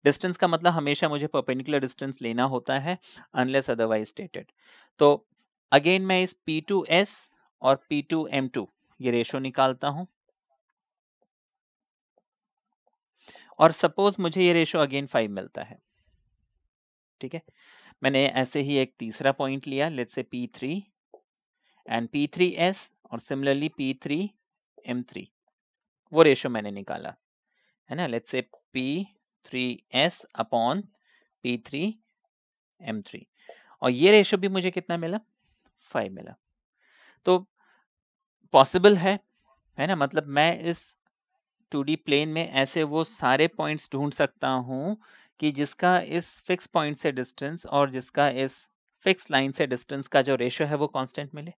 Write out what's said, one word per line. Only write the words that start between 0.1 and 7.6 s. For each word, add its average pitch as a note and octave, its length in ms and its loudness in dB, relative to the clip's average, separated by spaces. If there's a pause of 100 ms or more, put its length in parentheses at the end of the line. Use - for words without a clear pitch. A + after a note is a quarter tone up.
का F3+ 120 2
मतलब E3+ 240 2
हमेशा D3+ 360 0
मुझे D3 180 -2
परपेंडिकुलर C3+ 540 -2
डिस्टेंस C3+ 420 -8
लेना A#2 200 -2
होता C3+ 360 -2
है, F3 200 -4 (380)
unless C3 340 0
otherwise A2+ 440 0
stated। F2+ 300 -12 (540)
तो D3 300 4 (460)
again E3+ 260 6
मैं F#3 220 0
इस F3+ 140 -4 (100)
पी D#3 140 -2
टू F#3 300 -2
एस F#3 400 2 (320)